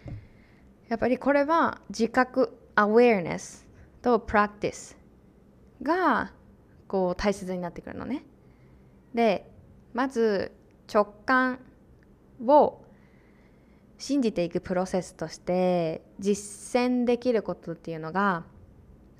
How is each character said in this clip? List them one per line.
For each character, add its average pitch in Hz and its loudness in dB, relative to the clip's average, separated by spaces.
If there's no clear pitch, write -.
や 226 -4
っ - -18
ぱ 220 0
り 247 2
こ 262 0
れ 285 4
は 311 0
自 220 -2
覚、 254 0
ア 208 4
ウ 208 2
ェ 240 6
ア 180 -2
ネ 165 -6
ス - -18
と 240 2
プ 220 -4
ラ 208 4
ク 208 -20
テ 170 -2
ィ - -8
ス - -18
が、 285 0
こ 185 0
う、 - -10
大 202 0
切 185 -10
に 180 -6
な 175 -8
っ - -12
て - -16
く - -16
る - -14
の - -12
ね。 277 -8
で、 226 2
ま 254 0
ず 226 0
直 208 4
感 254 2
を 277 6
信 277 -2
じ 220 2
て 175 0
い 170 -2
く 175 -4
プ 185 -6
ロ 185 0
セ 185 -2
ス - -12
と 160 -8
し - -16
て 180 0
実 202 -2
践 247 0
で 240 2
き 240 -2
る 214 0
こ 175 -6
と - -12
っ 165 -12
て - -16
い 165 -10
う 156 -10
の 160 -10
が、 185 0